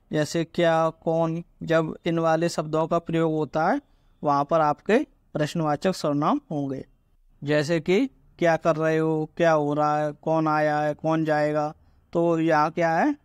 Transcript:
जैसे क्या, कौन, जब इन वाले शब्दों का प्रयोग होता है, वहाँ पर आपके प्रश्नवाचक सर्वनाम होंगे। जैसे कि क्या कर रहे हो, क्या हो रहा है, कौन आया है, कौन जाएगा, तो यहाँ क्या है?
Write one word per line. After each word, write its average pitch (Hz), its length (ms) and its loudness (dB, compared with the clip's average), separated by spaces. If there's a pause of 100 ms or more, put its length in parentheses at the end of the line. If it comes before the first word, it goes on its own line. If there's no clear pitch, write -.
(120)
जैसे 151 320 -2
क्या, 165 460 0
कौन, 165 540 -4 (200)
जब 160 420 0
इन 165 140 0
वाले 165 300 2
शब्दों 156 380 -2
का 170 120 0
प्रयोग 165 340 -2
होता 156 340 -2
है, 277 140 -2 (420)
वहाँ 143 220 2
पर 165 160 2
आपके 175 460 0 (260)
प्रश्नवाचक 151 600 -2
सर्वनाम 160 460 -2 (100)
होंगे। 139 340 -6 (580)
जैसे 151 360 0
कि 196 280 0 (320)
क्या 165 180 2
कर 165 180 0
रहे 160 220 0
हो, 160 400 0
क्या 165 140 4
हो 147 220 2
रहा 151 300 0
है, 151 80 -2
कौन 160 360 -2
आया 151 320 0
है, 151 140 0
कौन 160 320 -2
जाएगा, 151 500 0 (380)
तो 170 260 2
यहाँ 160 320 2
क्या 165 260 0
है? 285 280 0